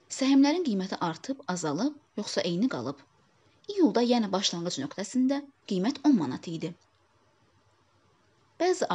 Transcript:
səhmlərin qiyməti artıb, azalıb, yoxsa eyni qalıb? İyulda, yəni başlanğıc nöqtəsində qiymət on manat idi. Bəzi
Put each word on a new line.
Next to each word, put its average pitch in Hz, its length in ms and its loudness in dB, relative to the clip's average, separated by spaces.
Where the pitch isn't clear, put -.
səhmlərin 277 540 4
qiyməti 196 340 -2
artıb, 180 380 -4
azalıb, 175 460 -2
yoxsa - 280 -4
eyni 180 200 0
qalıb? 131 300 -6
İyulda, 277 360 2
yəni 233 280 2
başlanğıc 175 500 -2
nöqtəsində 254 560 0
qiymət 202 380 0
on 269 100 6
manat 143 320 -4
idi. 165 220 -6
Bəzi 359 340 2